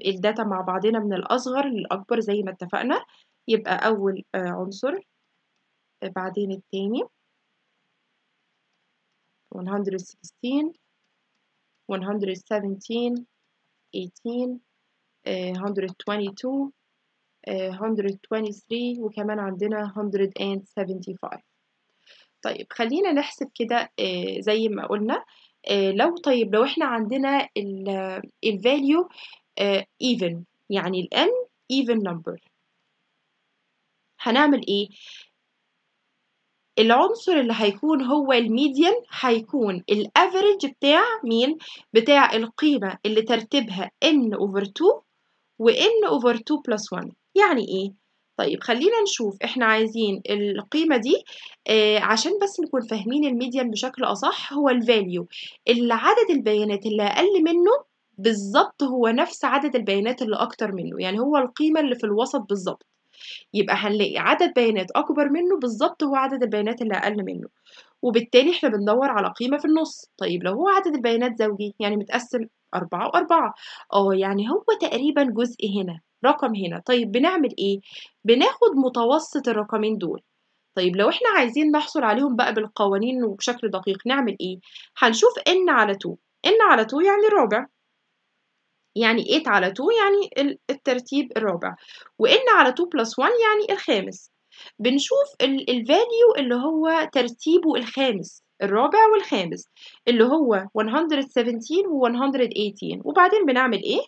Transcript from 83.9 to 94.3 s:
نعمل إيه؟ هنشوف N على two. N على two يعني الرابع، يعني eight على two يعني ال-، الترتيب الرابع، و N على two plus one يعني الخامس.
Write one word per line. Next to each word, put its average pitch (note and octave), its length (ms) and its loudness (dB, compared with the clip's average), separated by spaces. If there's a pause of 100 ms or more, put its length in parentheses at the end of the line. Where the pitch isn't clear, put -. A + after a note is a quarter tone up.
نعمل B3 340 0
إيه؟ F#3 180 -8 (380)
هنشوف B3+ 420 4
N F4+ 300 2
على G#3+ 240 4
two. F3 220 -8 (320)
N G#4 100 6 (120)
على A#3 140 6
two C#4 220 0
يعني G#4 220 4
الرابع، C4+ 380 2 (1300)
يعني A3+ 280 2
eight D4+ 240 0
على G3+ 200 4
two G3+ 180 -4 (180)
يعني G4+ 460 2
ال-، - 80 -8 (120)
الترتيب C4+ 680 -2
الرابع، F#3 380 -4 (440)
و A3+ 80 4
N A#4 280 6
على C#4 140 6
two E4 160 -2
plus A#3 240 -2
one D4+ 320 0
يعني G#4+ 300 2
الخامس. G3 600 -4 (480)